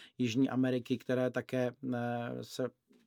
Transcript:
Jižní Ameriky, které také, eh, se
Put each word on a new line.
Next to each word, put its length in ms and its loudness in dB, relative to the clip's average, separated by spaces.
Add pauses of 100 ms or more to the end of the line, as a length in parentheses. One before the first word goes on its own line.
(180)
Jižní 320 2
Ameriky, 480 2
které 320 2
také, 420 0 (220)
eh, 480 -2
se 280 -4 (380)